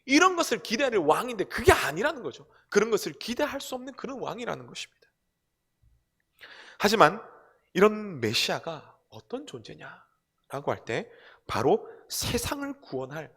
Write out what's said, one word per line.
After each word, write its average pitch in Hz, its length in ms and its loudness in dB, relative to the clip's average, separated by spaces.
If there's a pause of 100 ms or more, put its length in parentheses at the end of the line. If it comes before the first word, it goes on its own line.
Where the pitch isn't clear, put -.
이런 339 300 6
것을 302 240 0
기대할 233 380 0
왕인데 185 480 2
그게 269 260 4
아니라는 247 500 0
거죠. 139 240 -10 (240)
그런 214 220 2
것을 180 220 -2
기대할 269 460 -4
수 - 160 -8
없는 254 180 -12
그런 262 260 -10
왕이라는 156 480 -8
것입니다. - 340 -16 (1800)
하지만 196 440 6 (520)
이런 208 460 2
메시아가 131 760 -2 (120)
어떤 254 380 -14
존재냐라고 - 1200 -10
할 - 120 -4
때 143 260 -6 (380)
바로 - 400 2 (200)
세상을 277 720 -6
구원할 135 560 -10